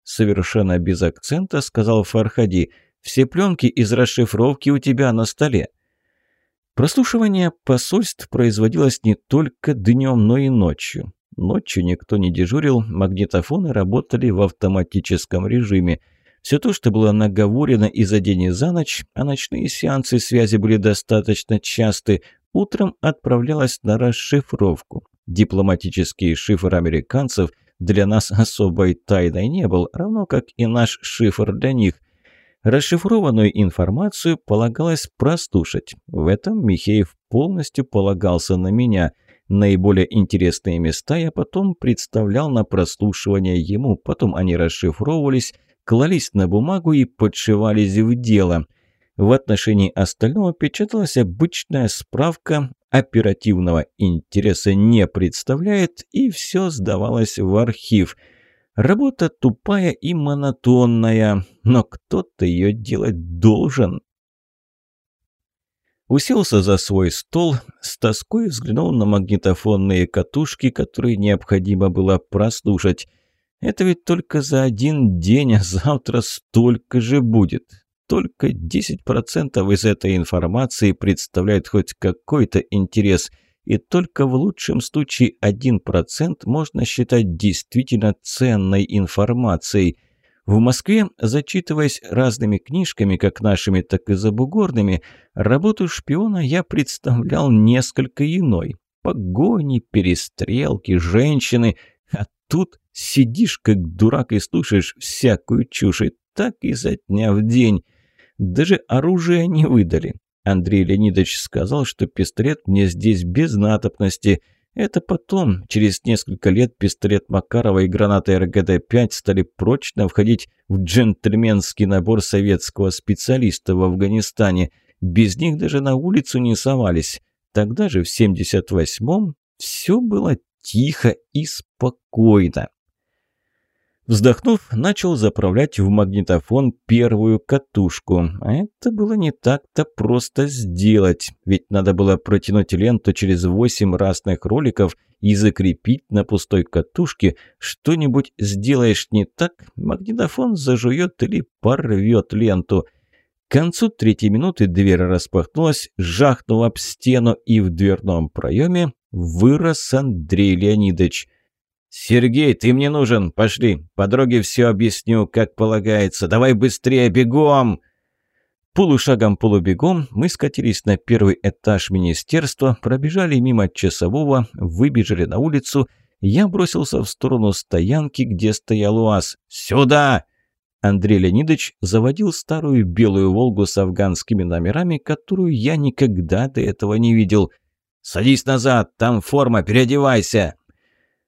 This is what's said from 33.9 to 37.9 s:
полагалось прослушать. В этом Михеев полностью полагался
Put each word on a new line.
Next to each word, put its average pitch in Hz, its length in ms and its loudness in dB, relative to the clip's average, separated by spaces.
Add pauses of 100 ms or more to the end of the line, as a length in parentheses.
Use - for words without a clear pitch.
полагалось 117 800 -2
прослушать. - 800 -4 (120)
В 80 200 -4
этом 160 400 -2
Михеев 101 500 0 (140)
полностью 147 560 -2
полагался 95 720 -2